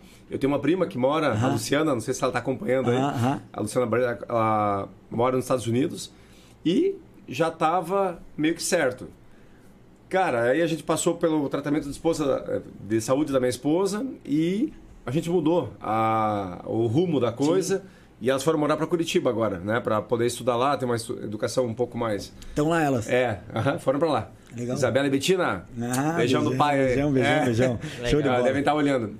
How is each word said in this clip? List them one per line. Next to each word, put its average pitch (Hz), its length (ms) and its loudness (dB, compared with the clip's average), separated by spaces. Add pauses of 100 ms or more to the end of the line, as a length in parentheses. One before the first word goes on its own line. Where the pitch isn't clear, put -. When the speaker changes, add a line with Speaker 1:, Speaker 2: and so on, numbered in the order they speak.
(300)
Speaker 1:
Eu - 80 -6
tenho 135 140 2
uma 143 80 0
prima 165 260 2
que - 120 -10
mora, 143 300 2
a 120 40 2
Speaker 2:
Aham. 110 200 2
Speaker 1:
Luciana, 151 400 0
não 117 80 0
sei 127 140 -4
se - 80 -6
ela 127 100 0
tá 123 60 -4
acompanhando 123 520 0
aí. 123 60 2
Speaker 2:
Aham, 135 120 2
aham. 127 340 0 (100)
Speaker 1:
A - 80 -8
Luciana 120 260 -2
Barreira, 120 320 0 (100)
ela 107 600 0 (220)
mora 127 260 2
nos 123 80 0
Estados 123 220 -2
Unidos 139 460 -2 (520)
e 311 320 2 (320)
já 160 220 -2
tava 175 680 0 (160)
meio 156 180 0
que 170 80 -8
certo. 139 460 0 (1000)
Cara, 165 420 2
aí 156 120 2
a 170 40 4
gente 156 160 -4
passou 165 340 0
pelo 156 320 0
tratamento 143 360 -2
de 143 60 -8
esposa, 135 720 0 (180)
de 110 200 0
saúde 135 320 0
da 135 80 4
minha 123 100 2
esposa 190 560 0 (180)
e 175 480 0 (320)
a 123 60 -6
gente 160 180 -2
mudou 165 520 0
a, 107 840 0
o 113 200 0
rumo 147 320 2
da 117 140 0
coisa. 175 460 0
Speaker 2:
Sim. 180 60 -12 (360)
Speaker 1:
E 117 100 0
elas 135 140 0
foram 156 140 2
morar 147 180 2
pra 151 100 -2
Curitiba 165 420 0
agora, 107 300 0
né? 107 220 -2
Pra 107 200 0
poder 117 260 0
estudar 120 300 0
lá, 135 200 2
ter - 80 -4
uma 120 120 0
estu-, - 280 -8
educação 117 420 -2
um 110 80 -4
pouco 120 240 -2
mais 110 340 -4 (220)
Speaker 2:
Tão 151 140 2
lá 165 140 2
elas? 131 260 2
Speaker 1:
É, 123 320 2 (120)
aham, 139 260 0
foram 139 200 0
pra 165 100 2
lá. 127 220 -2 (260)
Speaker 2:
Legal. 120 200 -4
Speaker 1:
Isabela 135 320 2
e - 20 0
Betina, 135 560 0 (260)
Speaker 2:
Ah, 143 240 0
Speaker 1:
beijão 131 280 2
do - 60 0
Speaker 2:
beijão, 131 160 2
Speaker 1:
pai 143 140 2
aí. 135 60 4
Speaker 2:
beijão, 139 260 2
beijão, 135 200 4
Speaker 1:
É. 151 120 2
Speaker 2:
beijão. 120 380 2
Speaker 3:
<laughs> - 160 -10
Legal. 120 120 -8
Speaker 2:
Show 147 120 4
de 143 60 2
Speaker 1:
Ah, 127 60 4
Speaker 2:
bola. 123 100 2
Speaker 1:
devem 135 180 2
tá 147 100 2
olhando. 139 480 2